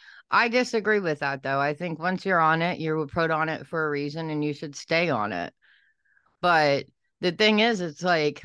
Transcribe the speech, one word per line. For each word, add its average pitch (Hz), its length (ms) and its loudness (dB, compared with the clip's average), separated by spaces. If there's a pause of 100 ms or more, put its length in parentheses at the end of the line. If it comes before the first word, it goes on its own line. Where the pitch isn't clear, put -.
(300)
I 233 180 4
disagree 220 520 0
with 160 200 -2
that, 139 220 -4
though. 139 180 0
I 147 140 0
think 165 240 -8
once 180 280 -4
you're 180 140 4
on 160 220 4
it, 175 180 -2
you 156 160 -2
were 156 100 -2
put 165 240 0
on 160 180 0
it 147 180 -8
for 160 200 -4
a 151 40 -2
reason 147 400 -6
and 151 140 -2
you 147 80 -2
should 143 220 -12
stay 170 340 0
on 107 240 -2
it. 87 220 -6 (840)
But 156 460 2 (340)
the 175 120 0
thing 214 280 4
is, 220 200 2
it's 165 220 -8
like, 156 420 2